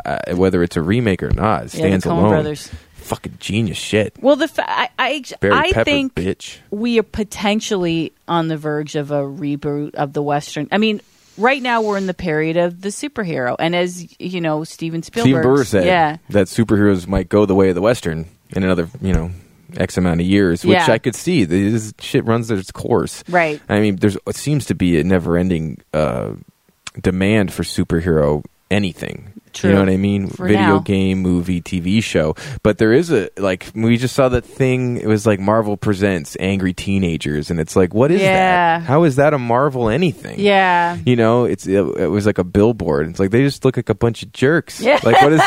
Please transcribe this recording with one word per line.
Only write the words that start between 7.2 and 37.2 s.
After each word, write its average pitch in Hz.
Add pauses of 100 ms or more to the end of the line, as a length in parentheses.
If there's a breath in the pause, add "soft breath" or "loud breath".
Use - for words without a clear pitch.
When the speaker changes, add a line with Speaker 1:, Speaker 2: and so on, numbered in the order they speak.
Speaker 2:
on 165
the 160
verge 151
of 147
a 147
reboot 143
of 143
the 151
Western. 147
I 190
mean, 214 (360)
right 254
now 240
we're 208
in 196
the 180
period 160
of 175
the 196
superhero, 160
and 170
as 180 (140)
you 180
know, 156
Steven 165
Spielberg. 233
Speaker 1:
Steven 160
Spielberg 131
said 98
Speaker 2:
Yeah. 165 (140)
Speaker 1:
that 98
superheroes 104
might 95
go 104
the 95
way 95
of 90
the 87
Western 85 (280)
in 95
another, 87 (120)
you 95
know, 82 (460)
X 90
amount 87
of 87
years, 95
which -
Speaker 2:
Yeah. 156
Speaker 1:
I 113
could 127
see. 165
This 101
shit -
runs 113
its 95
course. -
Speaker 2:
Right. 165
Speaker 1:
I 104
mean, 104
there's, 101 (120)
it 104
seems 143
to 101
be 85
a 76
never-ending, 85 (140)
uh, 62 (720)
demand 95
for -
superhero 82 (260)
anything. - (240)
Speaker 2:
True. -
Speaker 1:
You 98
know 98
what 95
I 95
mean? 98
Speaker 2:
For 180
Speaker 1:
Video 104
Speaker 2:
now. -
Speaker 1:
game, 95
movie, 90
T 92
V 92
show. 78 (280 loud breath)
But 107
there 110
is 170
a, 104
like, 92
we 113
just 123
saw 131
that 123
thing. 127
It -
was 107
like 104
Marvel 104
Presents 95
Angry 95
Teenagers. 82